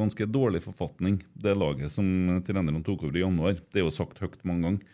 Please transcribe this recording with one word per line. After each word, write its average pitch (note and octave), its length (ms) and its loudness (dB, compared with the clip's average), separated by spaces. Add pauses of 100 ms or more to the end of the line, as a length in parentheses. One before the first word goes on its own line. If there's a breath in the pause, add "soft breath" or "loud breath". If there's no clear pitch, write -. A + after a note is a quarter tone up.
ganske G#2+ 320 0
dårlig A2+ 300 2
forfatning, F#2 580 -2 (160)
det G2+ 220 2
laget D2 340 0
som F#2 500 2
trenerne E2 400 0
tok E2+ 220 -4
over C#2+ 140 -2
i - 20 2
januar. F2+ 320 2 (180)
Det G2+ 120 2
er - 20 2
jo D#2+ 60 2
sagt - 280 -4
høyt - 260 -8
mange F2 200 0
ganger. F#2+ 160 0 (140)